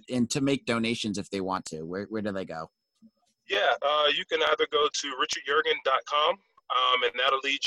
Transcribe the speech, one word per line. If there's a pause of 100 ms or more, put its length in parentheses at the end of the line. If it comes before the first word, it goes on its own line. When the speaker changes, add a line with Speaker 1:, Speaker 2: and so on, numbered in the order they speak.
Speaker 1:
and
to
make
donations
if
they
want
to?
Where,
where
do
they
go? (800)
Speaker 2:
Yeah,
uh,
you
can
either
go
to (120)
richard
yergin
dot
com,
um,
and
that'll
lead